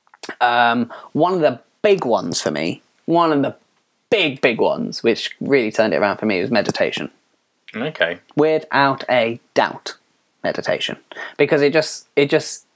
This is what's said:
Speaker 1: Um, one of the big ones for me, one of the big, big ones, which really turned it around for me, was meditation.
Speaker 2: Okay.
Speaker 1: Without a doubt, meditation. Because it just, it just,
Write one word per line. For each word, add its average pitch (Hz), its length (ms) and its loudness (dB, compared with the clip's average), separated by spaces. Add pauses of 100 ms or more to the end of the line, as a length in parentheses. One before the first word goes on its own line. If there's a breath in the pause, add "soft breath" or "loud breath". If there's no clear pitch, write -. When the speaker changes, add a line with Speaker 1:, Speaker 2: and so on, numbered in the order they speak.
(400)
Speaker 1:
Um, 120 500 2 (220 loud breath)
one 170 220 2
of 175 60 0
the 131 200 2 (220)
big 196 220 2
ones 95 360 -2
for 90 100 -2
me, 78 320 -4 (240)
one 165 260 2
of 139 100 2
the 135 120 -4 (560)
big, 165 300 0
big 120 200 0
ones, - 420 -2
which - 380 -2
really 123 300 0
turned 104 240 2
it - 20 0
around 98 220 0
for - 80 -4
me, 95 140 0
was - 100 -2
meditation. - 600 -2 (640)
Speaker 2:
Okay. 131 440 -4 (180)
Speaker 1:
Without 147 720 0
a 120 320 0 (140)
doubt, - 400 0 (480)
meditation. - 540 -4 (400 loud breath)
Because 143 260 4
it 143 100 4
just, - 340 0 (100)
it 143 140 4
just, - 340 -2 (100)